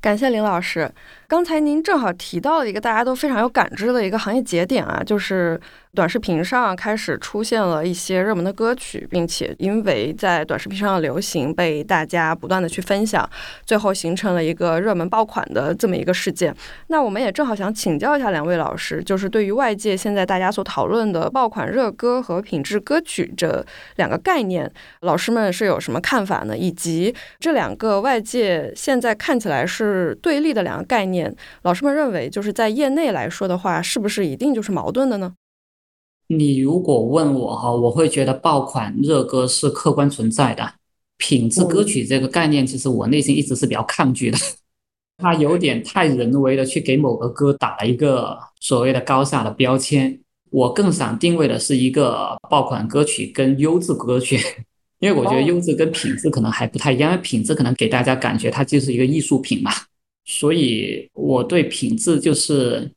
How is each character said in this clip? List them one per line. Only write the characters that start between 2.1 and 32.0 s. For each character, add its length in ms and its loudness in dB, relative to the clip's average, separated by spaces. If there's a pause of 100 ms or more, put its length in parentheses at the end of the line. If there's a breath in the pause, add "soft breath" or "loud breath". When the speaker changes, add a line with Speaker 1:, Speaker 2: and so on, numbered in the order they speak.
Speaker 1:
提 260 -8
到 200 0
了 100 -2
一 20 -6
个 80 -4
大 140 -2
家 100 2
都 120 0
非 120 -2
常 120 0
有 100 2
感 260 0
知 160 -2
的 140 2
一 60 -2
个 80 0
行 160 -2
业 80 2
节 200 0
点 220 0
啊， 180 -4
就 140 0
是 420 -2 (360 loud breath)
短 120 2
视 120 -2
频 260 -2
上 300 0
开 200 -4
始 220 -4
出 260 -6
现 160 0
了 240 0
一 80 0
些 300 -2
热 140 0
门 100 -2
的 80 -2
歌 220 0
曲， 340 -12
并 180 0
且 300 -6
因 260 0
为 300 0
在 320 0
短 140 -4
视 100 -10
频 80 -8
上 160 0
的 80 0
流 180 -2
行 320 -2
被 320 0
大 220 0
家 300 0
不 120 -12
断 140 0
的 80 -2
去 100 -8
分 280 0
享， 200 0 (380 loud breath)
最 100 2
后 160 2
形 240 -2
成 200 -2
了 80 0
一 100 0
个 260 0
热 140 0
门 160 -2
爆 160 2
款 260 -6
的 220 0
这 140 0
么 100 0
一 60 -4
个 100 0
事 180 -2
件。 240 -2 (340 loud breath)
那 120 2
我 80 0
们 100 -4
也 120 0
正 120 -2
好 120 -2
想 180 -4
请 240 -2
教 180 0
一 40 0
下 100 0
两 160 -2
位 120 0
老 200 -2
师， 260 -6
就 140 -2
是 100 -4
对 160 0
于 80 -2
外 220 0
界 240 -2
现 160 -2
在 100 2
大 140 0
家 140 2
所 120 -4
讨 220 -2
论 260 0
的 160 0
爆 220 0
款 180 -6
热 240 0
歌 300 0
和 180 -4
品 220 -4
质 180 -2
歌 220 0
曲 340 -6
这 300 -4 (300 loud breath)
两 120 0
个 120 -2
概 240 0
念， 280 -2 (300 loud breath)
老 160 2
师 140 -2
们 200 2
是 140 -2
有 140 2
什 120 -6
么 80 -2
看 240 0
法 200 -2
呢？ 120 -6
以 160 -2
及 440 -2 (240 loud breath)
这 140 0
两 220 0
个 260 0
外 200 0
界 540 -2
现 260 0
在 140 0
看 240 0
起 100 -4
来 160 0
是 560 0
对 200 2
立 120 0
的 80 0
两 160 -4
个 60 -8
概 220 0
念， 280 -2 (280 loud breath)
老 120 2
师 120 -2
们 100 2
认 160 0